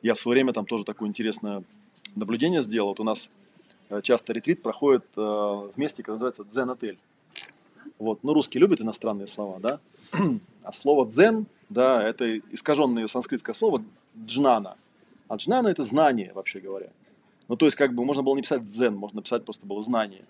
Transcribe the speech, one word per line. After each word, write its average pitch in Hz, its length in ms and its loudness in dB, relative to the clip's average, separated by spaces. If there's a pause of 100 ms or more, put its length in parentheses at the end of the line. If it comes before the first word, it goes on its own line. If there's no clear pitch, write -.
Я 113 120 2
в - 60 -8
свое 120 140 0
время 131 180 4
там 107 140 -4
тоже 107 180 -4
такое 107 240 -6
интересное 104 560 -6 (500)
наблюдение 120 480 0
сделал. 107 280 -2
Вот 95 100 -8
у 107 40 -4
нас, 110 260 -4 (600)
э, 104 120 -4
часто 117 300 0
ретрит - 300 -2
проходит, 123 420 2 (120)
э, 104 40 -6
в 104 560 -2
месте, 143 260 -4
которое 107 140 -8
называется 113 280 -6
Дзен-отель. 120 540 -6 (1000)
Вот. 107 240 -4
Ну, 147 120 0
русские 139 260 2
любят 185 200 6
иностранные 107 460 -4
слова, 98 320 -10
да? 110 220 -4 (320)
<clears throat> 160 280 0 (220)
А - 100 -12
слово 139 340 2
дзен, 208 400 4 (220)
да, 127 340 4
это 113 360 -2 (140)
искаженное 123 540 0
санскритское 120 480 -4
слово 170 280 0 (440)
джнана. 117 500 2 (520)
А 107 80 -6
джнана — 226 380 2
это 151 80 -4
знание, 120 520 2
вообще 95 260 -8
говоря. 95 280 -10 (600)
Ну, 120 80 -2
то 160 100 6
есть, 139 100 4
как 135 180 2
бы, 120 100 0
можно 139 180 0
было 135 140 4
не 135 60 -2
писать 123 220 -2
дзен, 107 300 0
можно 101 240 -8
написать 113 260 -4
просто 104 220 -14
было 101 140 -6
знание. 107 500 -2